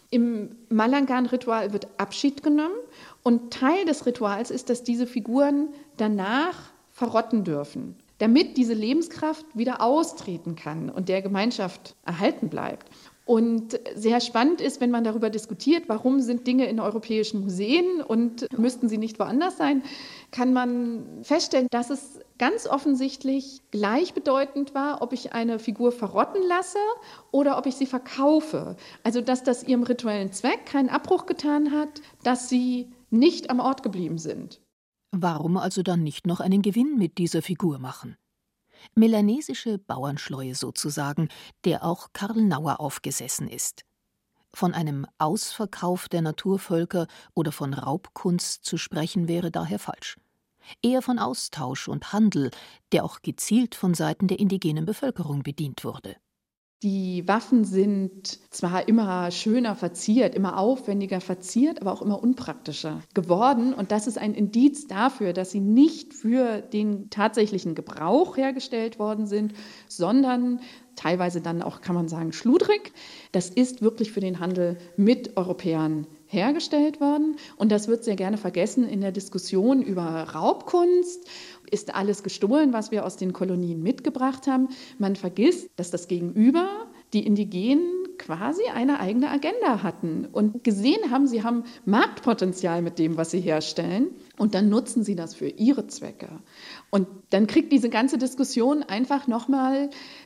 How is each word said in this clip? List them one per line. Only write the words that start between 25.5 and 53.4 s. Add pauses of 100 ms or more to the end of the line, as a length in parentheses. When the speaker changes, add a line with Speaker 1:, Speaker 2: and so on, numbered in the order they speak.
Speaker 1:
Figur
verrotten
lasse (500)
oder
ob
ich
sie
verkaufe. (260)
Also,
dass
das
ihrem
rituellen
Zweck
keinen
Abbruch
getan
hat, (220)
dass
sie (220)
nicht
am
Ort
geblieben
sind. (520)
Speaker 2:
Warum
also
dann
nicht
noch
einen
Gewinn
mit
dieser
Figur
machen? (800)
Melanesische
Bauernschleue
sozusagen, (380)
der
auch
Karl
Nauer
aufgesessen
ist. (720)
Von
einem (120)
Ausverkauf
der
Naturvölker (260)
oder
von
Raubkunst
zu
sprechen
wäre
daher
falsch. (640)
Eher
von
Austausch
und
Handel, (420)
der
auch
gezielt